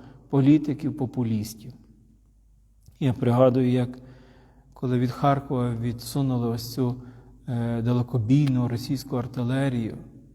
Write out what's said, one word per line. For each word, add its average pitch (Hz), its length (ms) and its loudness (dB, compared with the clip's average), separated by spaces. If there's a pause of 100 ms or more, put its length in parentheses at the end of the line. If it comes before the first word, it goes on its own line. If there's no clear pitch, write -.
(300)
політиків-популістів. 127 1400 0 (1300)
Я 131 140 0
пригадую, 123 580 4
як 123 180 0 (840)
коли 127 260 -2
від 123 120 0
Харкова 135 640 0
відсунули 120 720 -2
ось 113 260 -6
цю, 127 220 -2 (520)
е, 117 340 -2
далекобійну 123 840 2
російську 127 500 -4
артилерію, 123 800 -2 (380)